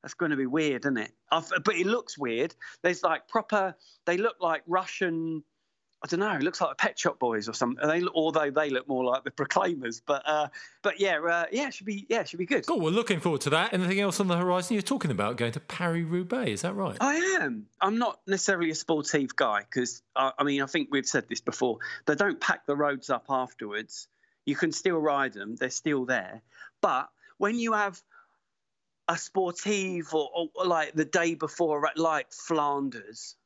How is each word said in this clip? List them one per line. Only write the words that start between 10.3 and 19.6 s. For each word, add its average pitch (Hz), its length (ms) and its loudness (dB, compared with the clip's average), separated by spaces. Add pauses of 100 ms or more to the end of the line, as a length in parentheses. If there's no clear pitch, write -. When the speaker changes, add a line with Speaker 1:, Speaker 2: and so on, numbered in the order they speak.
Speaker 1:
but 180 180 -2
yeah, 185 200 2
uh, 170 300 2
yeah, 262 200 -2
it - 40 -10
should 190 120 -14
be, 202 240 -6
yeah, 220 100 2
it 175 80 -2
should 170 120 -10
be 180 60 0
good. 208 220 0
Speaker 2:
Cool, 294 140 2
we're 160 80 2
looking 202 320 2
forward 156 200 2
to 139 100 0
that. 190 220 2
Anything 185 280 2
else 202 180 0
on 196 80 2
the 175 80 4
horizon? 180 380 2
You're 208 80 2
talking 190 300 0
about 104 260 0
going 117 160 0
to 143 80 -8
Paris-Roubaix, 175 920 -2
is - 120 -2
that 180 100 -2
right? 190 260 -4
Speaker 1:
I 285 160 2 (240)
am. 220 280 -4 (120)
I'm 202 180 2
not 233 300 -2
necessarily 185 420 2
a 156 60 -2
sportive 147 640 0
guy 104 340 2